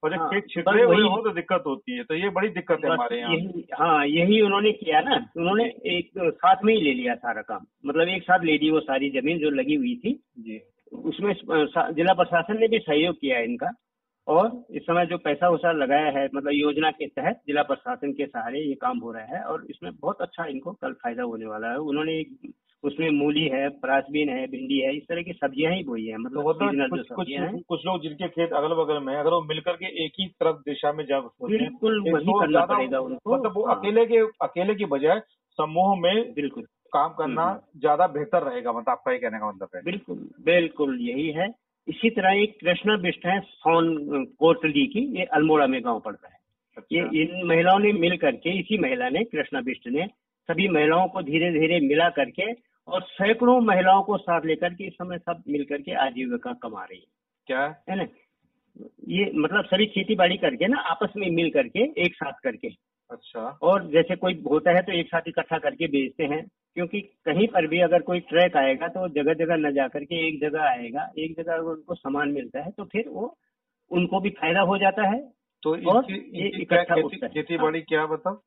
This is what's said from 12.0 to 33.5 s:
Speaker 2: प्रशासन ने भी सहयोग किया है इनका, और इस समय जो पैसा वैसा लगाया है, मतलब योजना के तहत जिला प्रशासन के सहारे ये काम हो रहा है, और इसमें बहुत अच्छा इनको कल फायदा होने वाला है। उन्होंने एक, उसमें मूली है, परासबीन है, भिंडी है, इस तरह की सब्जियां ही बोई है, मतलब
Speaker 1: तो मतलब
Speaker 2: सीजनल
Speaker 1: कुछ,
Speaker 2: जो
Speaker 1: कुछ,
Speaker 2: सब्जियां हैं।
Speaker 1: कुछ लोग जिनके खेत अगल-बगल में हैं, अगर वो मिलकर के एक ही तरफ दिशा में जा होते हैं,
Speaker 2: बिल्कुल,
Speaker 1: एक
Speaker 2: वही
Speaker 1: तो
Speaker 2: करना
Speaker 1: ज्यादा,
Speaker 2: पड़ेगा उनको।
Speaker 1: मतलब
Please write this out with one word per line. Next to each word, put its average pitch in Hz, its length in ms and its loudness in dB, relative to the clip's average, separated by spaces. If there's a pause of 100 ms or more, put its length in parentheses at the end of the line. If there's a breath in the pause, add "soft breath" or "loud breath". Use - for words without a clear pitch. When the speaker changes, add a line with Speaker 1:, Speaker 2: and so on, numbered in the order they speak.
Speaker 2:
प्रशासन 175 460 0
ने 226 80 4
भी 226 100 2
सहयोग 160 420 0
किया 185 180 0
है 117 60 -2
इनका, 120 300 -6 (540)
और 208 420 2
इस 147 120 -8
समय 175 240 2
जो 175 120 -6
पैसा 147 300 0
वैसा 170 240 2
लगाया 147 380 2
है, 139 240 0
मतलब 139 180 -4
योजना 147 380 2
के 151 160 -8
तहत - 400 -4
जिला 143 160 0
प्रशासन 247 500 -4
के 143 140 -4
सहारे 131 340 -8
ये 147 140 -4
काम 135 240 -4
हो 117 140 -10
रहा 110 120 -12
है, 165 180 -10
और 160 280 -8
इसमें - 260 -14
बहुत 185 240 -6
अच्छा 175 240 -8
इनको 147 280 -10
कल 262 200 -10
फायदा 240 300 -8
होने 226 240 -8
वाला 107 220 -8
है। - 80 -6
उन्होंने 156 360 -4
एक, - 400 -10 (300)
उसमें 156 280 -2
मूली 151 340 2
है, 139 240 -2
परासबीन 139 600 -2
है, 131 180 -6
भिंडी 131 320 -4
है, 135 180 -2
इस 147 120 -10
तरह 170 140 -6
की 170 100 -12
सब्जियां 147 420 -2
ही 185 100 -6
बोई 117 220 -6
है, 110 100 -8
मतलब 127 260 -6
Speaker 1:
तो 151 80 0
मतलब 151 200 4
Speaker 2:
सीजनल 139 180 2
Speaker 1:
कुछ, - 120 -4
Speaker 2:
जो 120 140 -12
Speaker 1:
कुछ, - 120 -4
Speaker 2:
सब्जियां 139 200 -4
हैं। 180 220 -6
Speaker 1:
कुछ 170 180 -4
लोग 180 160 -2
जिनके 156 260 -8
खेत 165 240 -2
अगल-बगल 151 480 0
में 135 120 -4
हैं, 147 80 -2
अगर 151 100 2
वो 170 120 2
मिलकर 156 300 -4
के 170 320 -6
एक 156 160 -8
ही 190 60 -4
तरफ 165 280 0
दिशा 147 380 -4
में 151 140 -6
जा 139 100 0
होते 135 360 -6
हैं, 220 60 2
Speaker 2:
बिल्कुल, 220 500 0
Speaker 1:
एक 160 60 2
Speaker 2:
वही 151 100 2
Speaker 1:
तो 202 160 4
Speaker 2:
करना 156 120 2
Speaker 1:
ज्यादा, - 220 4
Speaker 2:
पड़ेगा 262 260 0
उनको। 254 360 -2
Speaker 1:
मतलब 233 180 -2